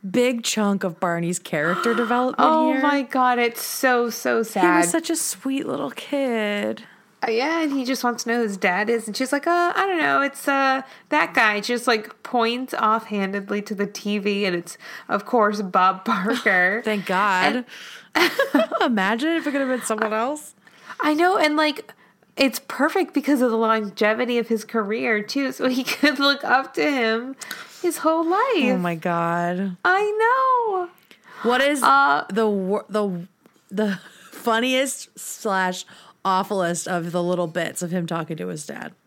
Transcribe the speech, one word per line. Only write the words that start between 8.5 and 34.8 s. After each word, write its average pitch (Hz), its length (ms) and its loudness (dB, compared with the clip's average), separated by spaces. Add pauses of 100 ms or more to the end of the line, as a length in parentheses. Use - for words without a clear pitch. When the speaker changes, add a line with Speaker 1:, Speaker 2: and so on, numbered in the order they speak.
Speaker 2:
dad 190 320 0
is. 226 200 -2
And 202 80 -8
she's 262 160 -2
like, 285 160 -2
"Uh, 349 260 2
I 381 140 0
don't 359 100 0
know. 294 240 2
It's, 277 240 -4
uh, 269 360 2 (260)
that 311 260 0
guy." 214 260 4
Just, 240 280 -2
like, 220 340 -2
points 240 520 -2
offhandedly 208 880 0
to 208 120 -6
the 196 140 -2
T 202 300 -4
V, 202 280 -2
and 180 80 0
it's, 175 240 -6 (300)
of 202 180 -2
course, 214 340 2
Bob 185 440 2
<laughs> - 20 -4
Barker. 202 800 2
Speaker 1:
Thank 214 220 -2
God. 196 580 2 (500)
Speaker 2:
And 339 160 2 (240)
<laughs> 640 260 2
Speaker 1:
Imagine 233 520 2
if 294 160 -2
it - 20 -2
could 277 100 -2
have 269 80 -2
been 254 140 -2
someone 214 300 -2
else. 254 420 -4 (460)
Speaker 2:
I 302 140 2
know, 359 220 4
and, 302 200 2
like, 302 360 -2 (440)
it's 269 320 2
perfect 311 460 0
because 277 280 2
of 247 80 4
the 226 80 0
longevity 220 800 0
of 233 80 -2
his 220 180 0
career, 220 560 -2
too. 262 300 -4
So 262 180 -2
he 254 160 0
<laughs> - 140 -4
could 285 220 2
look 277 240 2
up 269 300 2
to 302 140 2
him 240 460 0 (480)
his 339 160 -2
whole 320 260 2
life. 359 160 2 (340)
Speaker 1:
Oh, 185 40 0
my 175 160 -2
God. 175 920 -2
Speaker 2:
I 381 200 4 (680)
know. 359 180 -2 (540)
Speaker 1:
What 247 180 2
is 277 220 2
Speaker 2:
Uh, 277 500 4
Speaker 1:
the 220 160 2
wor-, 202 400 -2
the, 190 380 -4 (460)
the 202 260 -2 (180)
<laughs> - 140 -20
funniest 254 880 -2